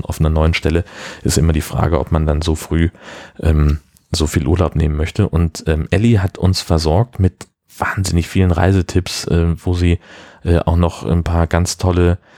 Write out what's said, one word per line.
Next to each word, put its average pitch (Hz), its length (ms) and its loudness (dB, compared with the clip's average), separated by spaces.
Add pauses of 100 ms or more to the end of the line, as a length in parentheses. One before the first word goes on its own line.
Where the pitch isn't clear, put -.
auf - 180 -6
einer 78 80 2
neuen 78 240 2
Stelle 80 320 -2 (380)
ist - 160 0
immer 80 160 4
die 73 80 0
Frage, 78 360 -2
ob - 140 -6
man 78 140 2
dann 76 160 0
so 80 120 0
früh, 82 360 0 (500)
ähm, 76 400 2 (300)
so - 160 -2
viel 76 200 -2
Urlaub 82 300 0
nehmen 76 200 0
möchte. 82 340 -2
Und, 82 360 -2
ähm, 78 240 0
Elli 113 240 2
hat 95 220 0
uns 92 240 0
versorgt 82 580 0
mit - 280 -2 (320)
wahnsinnig 85 500 -2
vielen 92 220 2
Reisetipps, 90 800 0
äh, 85 260 2 (100)
wo 92 80 -2
sie, 87 260 2 (460)
äh, 85 140 2
auch - 180 0
noch 85 300 0
ein 82 180 0
paar 85 220 0
ganz 85 320 -2
tolle, 87 400 2 (200)